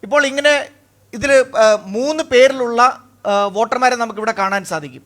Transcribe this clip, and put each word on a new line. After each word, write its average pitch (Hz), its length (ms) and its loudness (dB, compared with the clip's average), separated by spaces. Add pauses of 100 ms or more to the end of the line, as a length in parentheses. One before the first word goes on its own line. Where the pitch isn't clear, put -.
ഇപ്പോൾ 285 260 0
ഇങ്ങനെ 285 220 0 (640)
ഇതിൽ, 262 140 -4 (320)
ഏഹ്, 214 160 4 (160)
മൂന്ന് 302 280 -4 (100)
പേരിലുള്ള, 247 480 2 (500)
ഏഹ്, 202 260 0
വോട്ടർമാരെ 247 460 0
നമുക്കിവിടെ 220 380 -6
കാണാൻ 196 220 -2 (100)
സാധിക്കും. 147 340 -10